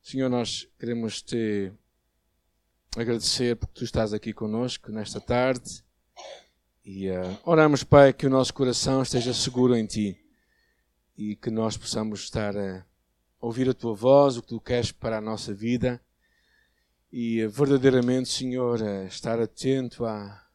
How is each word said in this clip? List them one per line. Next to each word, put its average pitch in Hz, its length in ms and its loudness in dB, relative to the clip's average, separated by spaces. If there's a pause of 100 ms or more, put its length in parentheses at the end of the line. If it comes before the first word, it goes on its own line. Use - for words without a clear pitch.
Senhor, 131 280 -4
nós 123 400 -2 (100)
queremos 117 420 -6
te 104 520 -4 (1200)
agradecer 117 600 0
porque - 180 -12
tu - 80 -10
estás 113 300 -2
aqui 107 200 -6
conosco 117 600 -6
nesta 107 280 -10
tarde 123 600 -2 (1000)
e, 95 240 -8
eh, 92 360 -6
oramos, 156 380 6
Pai, 139 300 10
que - 160 -2
o - 20 4
nosso 131 240 2
coração 131 480 0
esteja 123 320 -2
seguro 123 400 2
em 113 120 0
ti 104 380 -4 (920)
e 107 160 -6
que - 160 -8
nós 110 260 -2
possamos 107 440 -6
estar 104 360 -6
a 95 300 -8 (540)
ouvir 120 280 -2
a 127 60 2
tua 117 180 -6
voz, 131 440 6
o 117 60 -10
que - 80 -20
tu 113 100 -8
queres 120 320 -4
para 113 260 -6
a - 20 -6
nossa 110 320 -8
vida 120 480 -2 (1120)
e, 117 280 -2
eh, 110 80 0
verdadeiramente, 127 800 4
Senhor, 123 520 -2
a 101 260 -4
estar 113 340 -4
atento 131 640 -2
a 104 380 -8 (120)